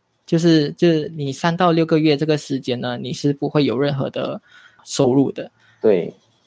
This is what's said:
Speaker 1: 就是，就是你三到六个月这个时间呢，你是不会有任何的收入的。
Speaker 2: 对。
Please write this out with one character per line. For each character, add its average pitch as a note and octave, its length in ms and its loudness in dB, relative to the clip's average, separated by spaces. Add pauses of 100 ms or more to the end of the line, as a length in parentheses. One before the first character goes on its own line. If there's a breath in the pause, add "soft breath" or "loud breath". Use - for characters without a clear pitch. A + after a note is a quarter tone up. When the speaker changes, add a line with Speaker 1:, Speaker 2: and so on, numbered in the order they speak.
(280)
Speaker 1:
就 E3+ 100 0
是， D#3+ 360 4
就 F3 140 2
是 D#3 280 0
你 C#3 160 -4
三 E3+ 260 -2
到 F3+ 140 4
六 E3 120 2
个 D#3+ 140 2
月 D3+ 180 4
这 D3 80 -2
个 D3+ 140 0
时 C#3 220 -6
间 B2 200 -6
呢， B2 200 -6
你 C3 120 -8
是 C#3+ 220 -2
不 C#3+ 160 -6
会 D3 160 2
有 A#2+ 140 0
任 C#3+ 160 -2
何 C3+ 160 -4
的 C3 280 -6 (460 soft breath)
收 C3 260 2
入 C3+ 200 2
的。 - 180 -10 (320 soft breath)
Speaker 2:
对。 F#2+ 320 2 (320)